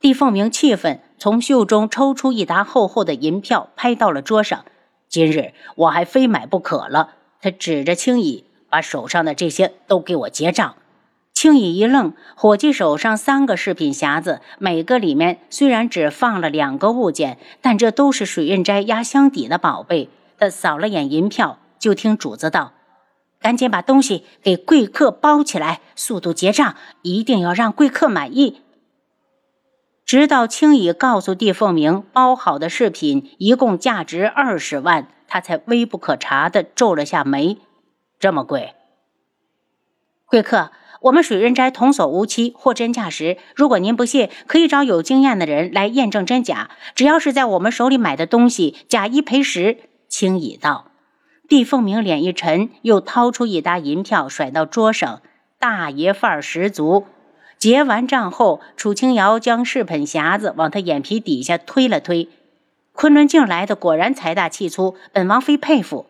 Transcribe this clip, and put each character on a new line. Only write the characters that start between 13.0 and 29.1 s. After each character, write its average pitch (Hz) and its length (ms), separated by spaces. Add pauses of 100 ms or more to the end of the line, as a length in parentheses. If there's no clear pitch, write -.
三 277 300
个 208 100
饰 190 160
品 156 220
匣 147 260
子， 156 220 (160)
每 175 240
个 247 160
里 175 160
面 170 240 (100)
虽 277 200
然 233 200
只 160 220
放 208 320
了 160 80
两 143 260
个 202 160
物 233 180
件， 139 280 (240)
但 233 160
这 226 120
都 277 220
是 214 140
水 170 180
印 185 180
斋 202 200
压 220 200
箱 277 280
底 180 180
的 170 80
宝 143 260
贝。 160 280 (280)
他 202 120
扫 165 260
了 185 120
眼 151 220
银 160 180
票， 196 300 (200)
就 208 160
听 214 220
主 127 180
子 160 140
道 156 240 (680)
：“赶 233 160
紧 247 160
把 185 120
东 269 180
西 214 240 (180)
给 185 140
贵 247 300
客 254 240
包 294 340
起 202 140
来， 156 220 (140)
速 - 240
度 170 140
结 180 180
账， 214 240 (280)
一 180 200
定 220 180
要 175 120
让 220 180
贵 277 200
客 - 180
满 147 260
意。” 254 280 (1400)